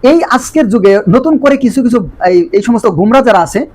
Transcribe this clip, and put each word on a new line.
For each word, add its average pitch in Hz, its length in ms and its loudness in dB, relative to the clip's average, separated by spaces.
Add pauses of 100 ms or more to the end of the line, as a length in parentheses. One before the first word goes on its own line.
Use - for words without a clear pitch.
এই 311 280 2
আজকের 254 380 -2
যুগে 196 400 2
নতুন 269 300 0
করে 277 180 2
কিছু 262 260 -2
কিছু 226 260 -2 (180)
এই, 175 260 2
এই 202 100 0
সমস্ত 233 240 -2
গুমরা 208 360 2
যারা 214 160 2
আছে 202 360 -4